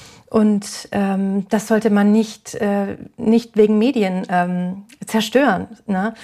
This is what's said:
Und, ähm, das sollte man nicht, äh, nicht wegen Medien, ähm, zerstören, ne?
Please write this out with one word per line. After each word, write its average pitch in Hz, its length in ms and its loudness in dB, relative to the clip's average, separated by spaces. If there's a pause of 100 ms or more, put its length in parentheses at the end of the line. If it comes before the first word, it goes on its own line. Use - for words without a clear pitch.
(300)
Und, 214 600 0
ähm, 196 580 -2
das 214 200 -2
sollte 220 220 2
man 202 200 4
nicht, - 460 0
äh, 202 400 -2 (200)
nicht 226 400 0
wegen 214 220 4
Medien, 208 500 0
ähm, 180 560 -2 (220)
zerstören, 220 600 0 (180)
ne? 202 380 -2